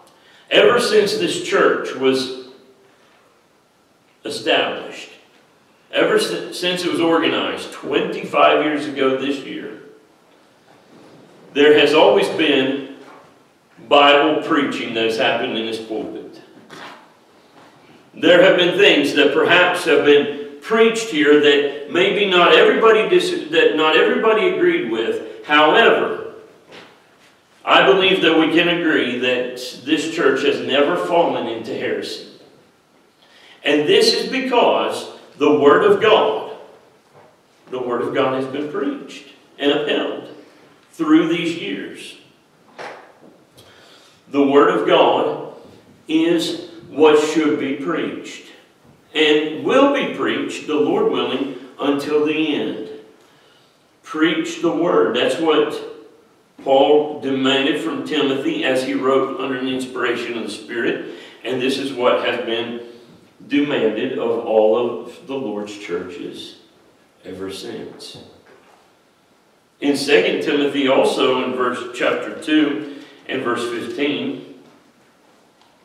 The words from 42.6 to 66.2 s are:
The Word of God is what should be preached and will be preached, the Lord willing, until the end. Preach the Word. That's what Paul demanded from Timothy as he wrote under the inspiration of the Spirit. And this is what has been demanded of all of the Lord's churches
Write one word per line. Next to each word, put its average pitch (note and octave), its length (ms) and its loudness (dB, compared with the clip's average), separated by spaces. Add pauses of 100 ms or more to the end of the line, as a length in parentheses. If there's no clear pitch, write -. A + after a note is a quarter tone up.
The C#3 140 2
Word C#3 320 4
of A2 120 0
God - 640 2 (540)
is D#3+ 600 0 (200)
what D3+ 340 4
should D3+ 380 0
be C3+ 160 -4
preached - 720 -8 (680)
and D3+ 480 0
will C4+ 320 4
be - 200 -4
preached, - 520 -6
the D3+ 80 -4
Lord F3 380 0
willing, C3 480 -4 (180)
until D3 480 0
the D3+ 300 -2
end. - 320 -6 (1120)
Preach D#3+ 600 -2
the E3+ 120 0
Word. - 400 2
That's - 240 0
what - 520 0 (720)
Paul C#3+ 560 4
demanded C3+ 600 0
from D3 260 -6
Timothy C#3 560 -2
as C3 220 0
he C#3 100 -6
wrote C3 460 0
under C3 200 -6
the C3 60 -6
inspiration A#2 720 -6
of G#2+ 60 -8
the G2+ 60 -10
Spirit. - 680 -8 (240)
And B2+ 180 -6
this C3+ 160 -2
is - 160 -8
what A#2+ 320 0
has - 220 -6
been A2+ 400 -8 (600)
demanded B2+ 680 -2
of A#2 300 -4
all A2 320 4
of - 480 -6
the C3+ 80 -10
Lord's G#2+ 420 -8
churches F2+ 840 -12 (640)